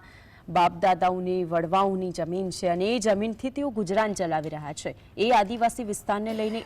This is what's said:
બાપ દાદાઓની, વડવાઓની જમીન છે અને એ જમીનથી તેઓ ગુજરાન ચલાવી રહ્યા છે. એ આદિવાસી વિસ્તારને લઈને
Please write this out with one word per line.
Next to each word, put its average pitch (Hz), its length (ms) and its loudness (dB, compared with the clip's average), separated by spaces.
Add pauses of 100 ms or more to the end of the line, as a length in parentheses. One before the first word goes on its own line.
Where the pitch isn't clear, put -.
(500)
બાપ 175 300 4
દાદાઓની, 185 640 2
વડવાઓની 180 680 0
જમીન 175 380 -4
છે 180 180 -2
અને 185 280 2
એ 247 40 0
જમીનથી 214 500 0
તેઓ 285 200 -4
ગુજરાન 208 440 0
ચલાવી 160 360 -2
રહ્યા 151 240 -10
છે. - 220 -10 (220)
એ 220 120 2
આદિવાસી 233 540 2
વિસ્તારને 208 500 -4
લઈને 220 320 -4